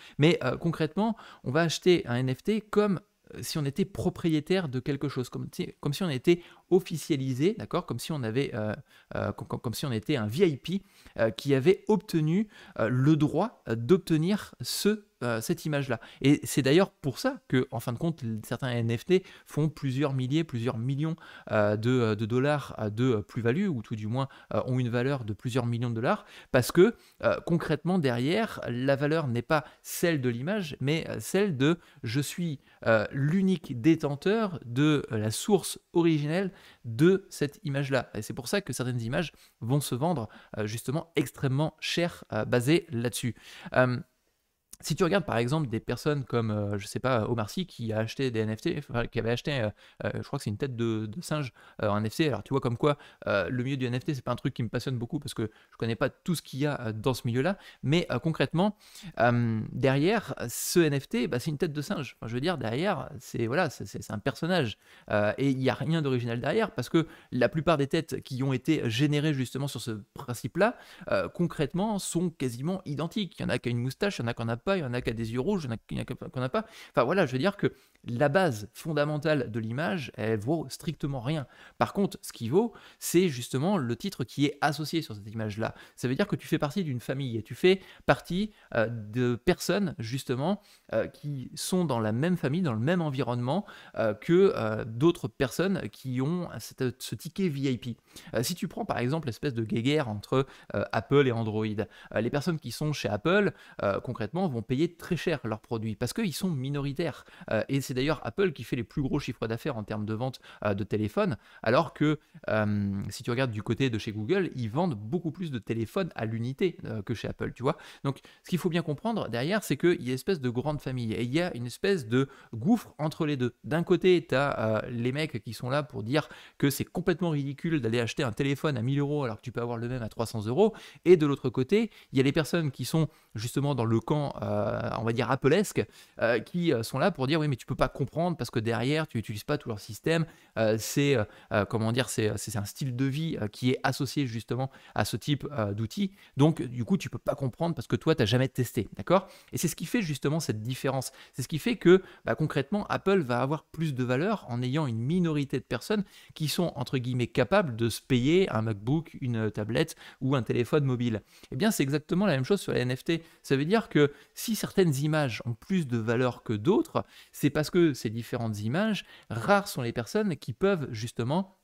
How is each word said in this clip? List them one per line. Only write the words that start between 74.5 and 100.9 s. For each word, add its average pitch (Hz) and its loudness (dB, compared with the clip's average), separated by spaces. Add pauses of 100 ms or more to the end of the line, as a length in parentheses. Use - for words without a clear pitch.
pas, 196 -4
il 196 2
y 151 -4
en 120 -4
a 123 -2
qui 131 -2
a 120 -2
des 113 -4
yeux 123 0
rouges, 170 0
il - -6
y 113 -4
en - -4
a, 107 -14 (100)
il 135 -6
y - -2
en 117 -6
a - -6
qui - -10
en - -2
a 127 -2
pas. 214 -2 (260)
Enfin 139 4
voilà, 175 4
je 123 -4
veux 127 0
dire 190 2
que - 2 (320)
la 123 2
base 139 2
fondamentale 151 0
de 117 -2
l'image, 127 -4
elle 110 0
vaut 139 -2
strictement 139 -6
rien. 143 -4 (320)
Par - 4
contre, - 0
ce - -12
qui - -6
vaut, 208 4 (260)
c'est 180 4
justement 139 -2
le 120 0
titre - -6
qui 139 0
est 139 -2
associé 151 -2
sur 135 -12
cette 104 -14
image-là. 110 -4 (220)
Ça - -4
veut 127 0
dire 202 2
que 160 -2
tu - -14
fais 160 2
partie 156 -2
d'une 123 -4
famille 131 -4
et 107 -4
tu - -14
fais 185 4 (240)
partie, 180 2 (220)
euh, 110 2
de 117 0
personnes 175 0
justement, 135 -2 (320)
euh, 110 0
qui 143 -10
sont 180 0
dans 131 0
la 107 0
même 165 2
famille, 156 0
dans 147 0
le 110 0
même 170 2
environnement, 131 -2 (320)
euh, 110 2
que, 180 6
euh, 110 -2
d'autres 123 2
personnes 165 0
qui 127 -6
ont 170 -2 (120)
cette, - -4
ce - -8
ticket 175 -4
V 139 0
I 117 -2
P. 120 -8 (380)
Euh, 113 2
si 147 -2
tu 185 -6
prends - -8
par 101 -2
exemple 139 0
l'espèce 131 -4
de 113 -2
guéguerre 120 2
entre, 113 0 (280)
euh, 101 0